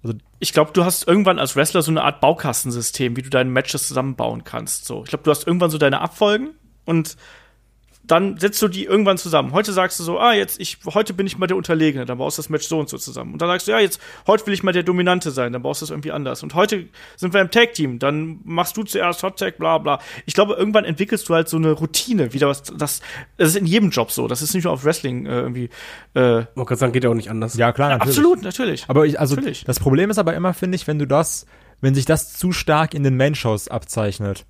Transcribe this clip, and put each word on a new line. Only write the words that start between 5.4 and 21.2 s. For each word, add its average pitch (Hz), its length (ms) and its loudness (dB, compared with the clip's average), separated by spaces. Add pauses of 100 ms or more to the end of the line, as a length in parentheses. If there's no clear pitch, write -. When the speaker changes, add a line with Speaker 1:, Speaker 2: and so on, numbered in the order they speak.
Speaker 2:
irgendwann 175 240 2
so 156 80 -4
deine 139 220 4
Abfolgen 214 480 0 (360)
und 165 300 -2 (920)
dann 180 300 2
setzt 202 240 0
du 214 60 4
die 190 180 -4
irgendwann 196 320 2
zusammen. 143 340 0
Heute 208 220 0
sagst 185 260 0
du 175 40 -8
so, 170 160 -4
„Ah, 233 140 4
jetzt, 196 260 -2
ich, - 180 -8 (160)
heute 208 220 0
bin 196 100 -2
ich 190 140 -8
mal 185 80 0
der 185 100 0
Unterlegene“, 156 480 0
dann 123 140 -8
baust 143 180 -4
du 151 60 -8
das - 60 -14
Match 156 180 -4
so 160 120 -2
und 143 80 -4
so 135 120 -12
zusammen. 127 340 -12
Und 147 80 -8
dann 170 80 0
sagst 180 180 -2
du, 208 40 -2
„Ja, 226 80 2
jetzt, 190 200 0 (280)
heute 214 180 4
will 202 80 -2
ich 190 80 -2
mal 190 120 0
der 175 100 2
Dominante 180 480 2
sein“, 123 220 -4
dann 123 100 -8
baust 143 180 -4
du 156 40 -10
es 143 40 -12
irgendwie 156 220 -8
anders. 135 320 -8
Und - 100 -12
heute 185 320 0 (300)
sind 180 180 -6
wir 196 80 4
im 180 80 0
Tag-Team, 160 480 2
dann 151 460 -4
machst 170 340 -4
du 220 60 -6
zuerst 180 400 -2
Hot 190 160 -6
Tag, 185 180 -6
bla, 165 220 2
bla. 147 180 0 (300)
Ich - 80 -8
glaube, 202 180 4
irgendwann 208 320 2
entwickelst 190 440 -2